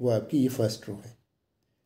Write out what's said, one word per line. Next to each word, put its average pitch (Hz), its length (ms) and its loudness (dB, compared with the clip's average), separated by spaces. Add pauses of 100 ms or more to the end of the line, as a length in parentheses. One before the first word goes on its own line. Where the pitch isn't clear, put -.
वो 123 100 0
आपकी 113 280 0
ये 127 120 4
फर्स्ट - 380 -2
रो 107 80 -8
है। - 200 -18 (680)